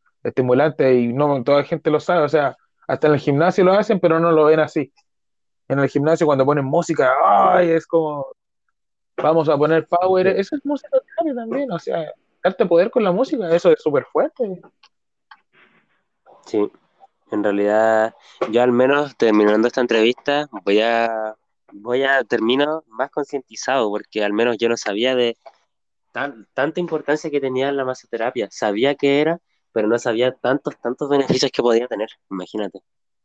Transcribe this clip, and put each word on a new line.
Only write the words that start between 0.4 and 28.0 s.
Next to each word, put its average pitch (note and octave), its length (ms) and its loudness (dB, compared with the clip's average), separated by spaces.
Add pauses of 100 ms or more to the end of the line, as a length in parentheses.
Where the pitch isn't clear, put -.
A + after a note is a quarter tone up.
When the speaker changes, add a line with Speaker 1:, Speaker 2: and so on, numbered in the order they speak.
Speaker 1:
y A#2+ 160 0
no C#3 320 0
toda C#3+ 160 2
la C#3 40 -4
gente D#3+ 260 -4
lo D3+ 100 2
sabe, F3 240 0
o D3 40 -2
sea, C#3 280 0 (320)
hasta D3+ 200 0
en D3+ 60 4
el C3+ 60 0
gimnasio E3 440 2
lo F#3 100 4
hacen, G#3 260 0
pero E3 200 2
no E3+ 120 2
lo D#3 140 4
ven D#3 140 4
así. D3 320 -4 (760)
En C#3 100 -2
el C#3 100 2
gimnasio D#3 380 0
cuando C3+ 180 2
ponen C#3+ 200 0
música, C#3+ 480 0 (120)
ay, F#3 460 4
es D#3+ 160 0
como, D3+ 400 -4 (920)
vamos D#3 320 0
a D3+ 100 2
poner D#3 300 0
power, F#3 460 2
Speaker 2:
Sí. F#3+ 60 -2
Speaker 1:
eso G3 160 -6
es C#4 80 -12
musicoterapia D4 680 -4
también, A#3+ 380 -6
o E3+ 60 -6
sea, - 340 -6 (300)
darte F#3+ 240 0
poder F3 240 2
con A#3+ 140 0
la F3+ 80 0
música, A3 420 -2
eso F3 180 4
es - 100 2
súper C#3+ 240 0
fuerte. G3+ 540 -4 (1900)
Speaker 2:
Sí, G#2 240 -2 (640)
en G#2 120 -2
realidad, A2 680 2 (360)
yo A#2 120 2
al B2 100 2
menos C3+ 440 0
terminando G#2+ 520 4
esta - 120 -2
entrevista, B2 680 0 (160)
voy G2+ 160 2
a, A2+ 540 -2 (380)
voy A#2+ 320 -4
a, C3+ 200 2
termino C3+ 640 -2
más A#2 220 -8
concientizado, C3 800 -4
porque G#2+ 340 -6
al G#2 80 -2
menos A2+ 260 0
yo A2+ 100 0
no A#2 80 0
sabía A2+ 400 -4
de A#2+ 200 -2 (760)
tan-, A#2+ 420 -10
tanta D#3 260 -4
importancia D#3 500 -4
que C#3+ 100 -2
tenía C3 320 -4
la C#3 120 -4
masoterapia. A#2 680 -6